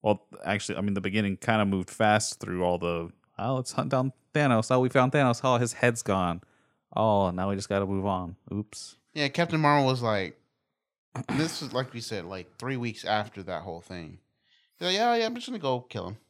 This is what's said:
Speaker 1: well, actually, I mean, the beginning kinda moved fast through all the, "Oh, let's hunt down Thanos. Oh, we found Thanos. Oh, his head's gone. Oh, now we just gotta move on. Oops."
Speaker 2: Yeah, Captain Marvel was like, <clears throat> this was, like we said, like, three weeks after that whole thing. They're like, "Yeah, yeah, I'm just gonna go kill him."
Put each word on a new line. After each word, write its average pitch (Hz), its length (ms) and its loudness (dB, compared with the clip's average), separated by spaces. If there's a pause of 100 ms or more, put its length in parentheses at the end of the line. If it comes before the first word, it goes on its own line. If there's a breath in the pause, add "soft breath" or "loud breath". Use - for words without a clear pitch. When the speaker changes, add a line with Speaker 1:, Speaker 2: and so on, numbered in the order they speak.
Speaker 1:
well, 104 240 2 (180)
actually, 104 360 -2
I - 20 -2
mean, 101 140 0
the 98 60 -2
beginning 98 360 0
kinda 110 280 2
moved 95 260 0
fast 107 480 2
through 92 240 -4
all 87 160 2
the, 85 320 -4 (260)
"Oh, 123 200 -2
let's 127 160 -8
hunt 131 160 -4
down 131 240 0 (200)
Thanos. 131 380 2
Oh, 127 80 4
we 127 100 2
found 127 220 4
Thanos. 131 320 2
Oh, 127 160 4
his 120 140 0
head's 120 280 2
gone. 90 400 0 (540 soft breath)
Oh, 101 340 4
now 92 220 -2
we 101 40 0
just 98 140 -8
gotta 98 160 2
move 98 220 -2
on. 92 280 -4 (160)
Oops." - 440 -10 (180)
Speaker 2:
Yeah, 147 140 0
Captain 165 340 0
Marvel 147 240 6
was 127 160 2
like, 101 380 0 (760)
<clears throat> 120 240 -4
this 156 240 -2
was, 135 100 -10
like 127 220 -4
we 117 80 -8
said, 98 240 -8
like, 92 320 -12
three 131 200 -4
weeks 117 280 -6
after 107 380 -2
that 85 180 -6
whole 85 200 -12
thing. 85 360 -12 (640)
They're 180 100 -2
like, 185 80 2
"Yeah, 240 180 2
yeah, 226 120 2
I'm 240 80 -4
just 240 100 -12
gonna 240 140 -8
go 131 220 0
kill 95 260 -8
him." 107 100 -12 (120)